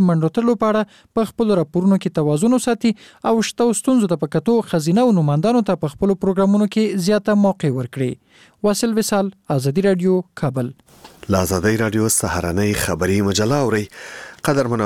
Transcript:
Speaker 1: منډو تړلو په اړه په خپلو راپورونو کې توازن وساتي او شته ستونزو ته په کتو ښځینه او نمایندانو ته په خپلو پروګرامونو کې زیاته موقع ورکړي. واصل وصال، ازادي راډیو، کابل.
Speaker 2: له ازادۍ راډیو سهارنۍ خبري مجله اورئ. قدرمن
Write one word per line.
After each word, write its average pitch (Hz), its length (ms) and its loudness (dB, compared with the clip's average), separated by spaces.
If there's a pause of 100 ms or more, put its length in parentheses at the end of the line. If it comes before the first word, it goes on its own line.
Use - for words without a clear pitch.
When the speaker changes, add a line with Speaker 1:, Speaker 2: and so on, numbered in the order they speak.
(100)
Speaker 1:
منډو 160 260 0
تړلو 233 260 2
په 220 100 2
اړه 214 100 0 (380)
په 220 120 -2
خپلو 214 300 0
راپورونو 185 400 0
کې 170 180 -6
توازن 156 380 2
وساتي 233 360 -2 (380)
او - 20 2 (160)
شته 233 320 0
ستونزو 233 320 2
ته 156 100 -4
په 147 120 -4
کتو 226 260 0
ښځینه 170 420 0
او 247 160 4
نمایندانو 165 480 2
ته 185 160 -2
په 147 100 -6
خپلو 196 300 -2
پروګرامونو 196 500 2
کې 202 340 -2
زیاته 208 380 2
موقع 185 320 0
ورکړي. 127 340 -4 (540)
واصل 214 320 0
وصال، 202 280 0 (280)
ازادي 139 340 0
راډیو، 185 320 2 (200)
کابل. 131 300 -4 (640)
Speaker 2:
له 95 140 4
ازادۍ 95 340 0
راډیو 110 340 0
سهارنۍ 87 580 -2 (140)
خبري 90 320 0 (100)
مجله 107 380 0
اورئ. 107 180 0 (640)
قدرمن 127 380 0